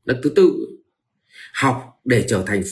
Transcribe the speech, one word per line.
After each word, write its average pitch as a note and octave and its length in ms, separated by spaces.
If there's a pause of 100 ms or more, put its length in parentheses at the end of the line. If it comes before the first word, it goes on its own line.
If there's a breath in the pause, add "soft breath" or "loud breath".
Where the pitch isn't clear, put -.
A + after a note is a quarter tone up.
nấc B2 180
thứ D3 120
tư, F3+ 180 (1000 loud breath)
học - 520
để A#2+ 220
trở F#2+ 200
thành G2+ 240